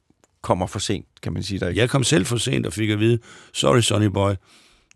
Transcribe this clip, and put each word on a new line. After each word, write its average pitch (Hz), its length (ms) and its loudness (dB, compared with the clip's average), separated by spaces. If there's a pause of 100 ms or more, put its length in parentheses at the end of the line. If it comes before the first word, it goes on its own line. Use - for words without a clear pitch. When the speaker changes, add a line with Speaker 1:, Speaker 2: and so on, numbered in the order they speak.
(420)
Speaker 1:
kommer 92 240 0
for 101 120 -6
sent, - 280 -4 (160)
kan 101 100 -8
man 98 100 -6
sige, 95 180 -6
der 95 80 -2
ikke 87 120 0
Speaker 2:
Jeg 123 100 2
kom 139 140 0
selv 170 220 2
for 120 100 -2
sent 123 300 -2
og - 60 -8
fik 107 180 -2
at 104 100 -2
vide, 117 180 4 (340)
"Sorry, 139 280 2
Sonny 107 260 2
Boy, 101 260 0 (640)